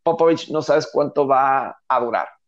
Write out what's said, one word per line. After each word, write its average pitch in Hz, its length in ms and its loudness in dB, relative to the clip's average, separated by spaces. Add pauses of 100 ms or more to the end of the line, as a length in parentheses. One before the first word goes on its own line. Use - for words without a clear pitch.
Popovich 165 480 2
no 151 120 -2
sabes 151 300 0
cuánto 143 340 0
va 135 600 0
a 127 140 0
durar, 113 280 -4 (200)